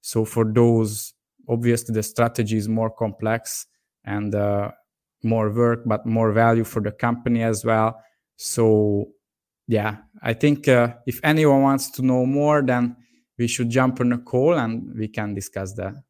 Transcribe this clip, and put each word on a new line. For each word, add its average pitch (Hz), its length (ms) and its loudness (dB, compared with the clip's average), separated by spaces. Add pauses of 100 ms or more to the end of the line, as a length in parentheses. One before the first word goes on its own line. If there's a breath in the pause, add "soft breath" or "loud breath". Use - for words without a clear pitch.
So - 240 -4
for 110 260 0
those, 113 600 2 (360)
obviously 117 460 0
the 107 80 0
strategy 113 540 -2
is 107 120 -2
more 113 220 -2
complex 110 760 -6 (380)
and, 104 300 -6
uh, 101 360 -2 (520)
more 110 280 0
work, 120 340 0
but 110 220 -2
more 113 260 2
value 113 320 4
for 110 160 -6
the 104 120 -4
company 120 500 -2
as 113 220 -2
well. 113 360 0 (360 loud breath)
So 107 720 2 (580)
yeah, 107 300 -2 (260)
I 117 100 -4
think, 147 360 0
uh, 120 260 4 (120)
if - 160 -8
anyone 151 400 4
wants 135 280 0
to - 120 -6
know 127 220 2
more, 147 380 2
then 123 340 0 (400 soft breath)
we 120 120 -2
should 120 200 -2
jump 127 320 2
on 123 120 2
a 120 60 -2
call 131 360 0
and 117 420 -4
we 107 120 -6
can 104 260 -6
discuss 98 400 -10
that. 98 200 -8 (160)